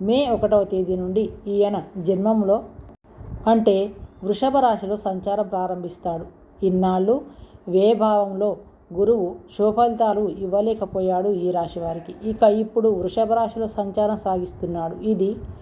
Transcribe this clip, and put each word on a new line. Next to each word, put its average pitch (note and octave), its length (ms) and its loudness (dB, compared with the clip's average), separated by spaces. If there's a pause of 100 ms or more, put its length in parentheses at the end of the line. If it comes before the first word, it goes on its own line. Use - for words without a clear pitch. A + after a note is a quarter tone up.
మే B3 280 2
ఒకటవ G#3 340 4
తేదీ F#3 320 -2
నుండి F#3 340 -2 (160)
ఈయన G3+ 320 0 (200)
జన్మంలో G3 680 2 (840)
అంటే A3 320 6 (460)
వృషభ B3+ 320 0
రాశిలో G#3 400 2
సంచారం G3 520 -4
ప్రారంభిస్తాడు. F3 800 -6 (360)
ఇన్నాళ్ళు F#3 600 2 (460)
వ్యయభావంలో G3+ 880 2 (400)
గురువు G3+ 400 2 (200)
శుభఫలితాలు G#3+ 720 2
ఇవ్వలేకపోయాడు F#3+ 1000 -2
ఈ F3+ 220 0
రాశి E3+ 300 -4
వారికి. E3 340 -8 (160)
ఇక A3 120 0
ఇప్పుడు A3 460 4
వృషభ G3+ 440 0
రాశిలో A3+ 360 0
సంచారం G#3 560 -2
సాగిస్తున్నాడు. F3 800 -4
ఇది G3+ 280 2 (320)